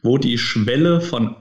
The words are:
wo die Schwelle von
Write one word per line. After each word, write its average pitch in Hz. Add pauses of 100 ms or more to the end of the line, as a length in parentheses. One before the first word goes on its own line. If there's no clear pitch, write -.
wo 120
die 120
Schwelle 139
von -